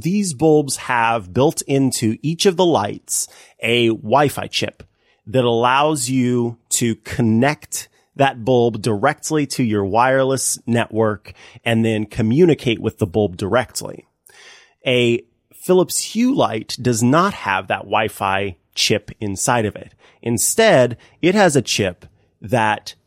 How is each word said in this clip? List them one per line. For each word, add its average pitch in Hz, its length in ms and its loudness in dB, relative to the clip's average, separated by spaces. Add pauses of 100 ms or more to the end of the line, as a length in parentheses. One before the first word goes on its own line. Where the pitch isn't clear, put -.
These 185 320 -2
bulbs 151 440 2
have 117 580 -2
built 143 280 2
into 127 600 0
each 165 240 -2
of 185 100 2
the 185 80 2
lights 107 640 -2 (320)
a 117 280 2
Wi-Fi 120 580 0
chip - 360 -8 (440)
that 123 180 0
allows 123 640 2
you 123 500 0 (120)
to 117 260 0
connect 123 920 -2 (280)
that 135 280 0
bulb 117 360 2
directly 135 680 -2
to - 140 -4
your 104 220 0
wireless 131 840 0
network 110 680 -2 (300)
and 113 200 2
then 110 220 0
communicate 123 720 2
with - 180 -6
the 107 80 -2
bulb 92 300 -2
directly. 101 720 -4 (800)
A 120 360 2 (300)
Philips - 480 0 (140)
Hue 247 200 2
light 110 460 -2
does 120 220 0
not 165 300 4
have 95 360 -4
that 101 160 -4
Wi-Fi 101 720 -2 (180)
chip - 440 -2
inside 110 460 -2
of 104 120 -4
it. - 180 -20 (260)
Instead, 123 800 2 (240)
it 180 120 2
has 185 220 4
a 127 60 2
chip - 420 -4 (360)
that 107 540 -2 (120)